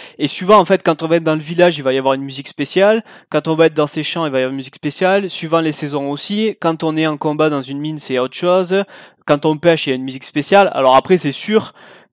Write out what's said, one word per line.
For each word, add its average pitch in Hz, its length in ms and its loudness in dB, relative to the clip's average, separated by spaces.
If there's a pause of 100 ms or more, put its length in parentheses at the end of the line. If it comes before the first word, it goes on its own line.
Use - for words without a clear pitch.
(200)
Et 143 80 0
suivant, 202 320 4
en 175 60 4
fait, 185 200 2
quand 165 160 0
on 160 60 -4
va 160 80 2
être 170 80 2
dans 160 100 0
le 156 80 -4
village, 170 380 2
il - 40 -8
va 131 100 0
y 135 40 0
avoir 135 160 2
une 135 80 -4
musique 139 260 -12
spéciale. 196 560 0 (280)
Quand 151 160 -2
on 160 80 0
va 160 100 6
être 160 100 2
dans 151 120 0
ces 151 160 -6
champs, 165 240 -4
il 143 40 -6
va 131 60 -2
y 131 40 2
avoir 127 100 -2
une 135 60 -6
musique 131 180 -12
spéciale. 185 520 -2
Suivant 165 340 -2
les 160 100 0
saisons 143 400 -6
aussi. 208 500 -2
Quand 165 220 -2
on 156 120 -2
est 160 120 0
en 151 100 -4
combat 156 320 0
dans 143 140 -2
une 139 160 -8
mine, 156 180 -6
c'est 131 220 -4
autre 131 180 -4
chose. 180 460 0 (420)
Quand 147 220 2
on 151 100 0
pêche, 165 300 2
il - 20 0
y 131 40 0
a - 20 -4
une 131 80 -6
musique 131 220 -10
spéciale. 190 500 2
Alors 131 200 4
après, 180 220 4
c'est 147 140 -4
sûr - 420 -2 (400)